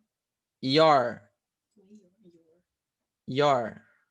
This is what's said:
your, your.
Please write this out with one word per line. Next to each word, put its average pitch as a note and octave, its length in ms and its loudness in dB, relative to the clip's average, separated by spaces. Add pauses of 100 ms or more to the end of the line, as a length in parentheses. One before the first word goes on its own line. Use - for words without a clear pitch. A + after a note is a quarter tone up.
(600)
your, C3+ 640 0 (2000)
your. C3 540 -2 (300)